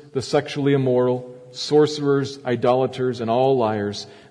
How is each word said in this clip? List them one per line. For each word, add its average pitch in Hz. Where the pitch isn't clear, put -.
the 131
sexually 143
immoral, 123
sorcerers, 143
idolaters, 127
and 113
all 131
liars, 107